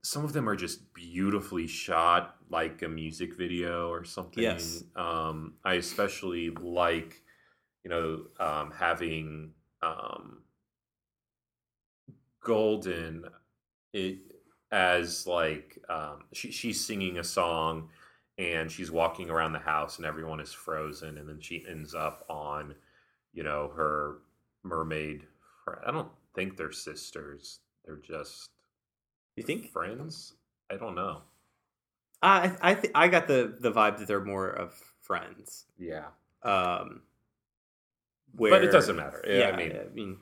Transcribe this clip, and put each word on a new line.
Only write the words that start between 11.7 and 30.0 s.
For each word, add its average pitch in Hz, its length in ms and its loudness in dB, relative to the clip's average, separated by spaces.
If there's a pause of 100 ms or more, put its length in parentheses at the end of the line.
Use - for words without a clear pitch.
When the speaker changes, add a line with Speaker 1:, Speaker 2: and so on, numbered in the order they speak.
Speaker 1:
Golden, 92 840 0 (680)
it, 95 260 -2 (520)
as, 90 560 4
like, 80 520 0 (100)
um, 76 440 -8
she, - 180 -10
she's - 340 -4
singing 95 340 -4
a 85 60 -6
song 82 640 0 (480)
and 82 340 -2
she's 80 200 -10
walking 82 400 0
around 82 220 2
the 78 80 -4
house 78 360 -2
and 82 80 -12
everyone 80 360 -6
is 73 120 -12
frozen, 78 680 -8
and 76 100 -14
then 76 120 -14
she 82 280 -12
ends 78 260 -12
up 78 340 -4
on, 76 460 -6 (580)
you 82 120 -10
know, 73 320 -2
her 76 420 -2 (440)
mermaid 78 600 -4 (420)
fri-, - 220 -10
I - 60 -4
don't 156 160 -4 (260)
think 92 220 -4
they're 80 160 -6
sisters. - 880 -14 (260)
They're 78 100 -14
just - 540 -12 (840)
Speaker 2:
You 117 80 -10
think? 170 260 -4
Speaker 1:
friends? 117 640 -8 (360)